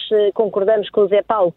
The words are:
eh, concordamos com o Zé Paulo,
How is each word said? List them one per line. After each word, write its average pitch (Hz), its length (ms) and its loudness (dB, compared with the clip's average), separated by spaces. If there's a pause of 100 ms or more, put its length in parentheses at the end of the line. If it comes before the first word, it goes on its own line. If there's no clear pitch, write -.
(120)
eh, 208 200 2
concordamos 202 580 -2
com - 100 0
o 202 80 2
Zé 202 120 0
Paulo, 190 360 -2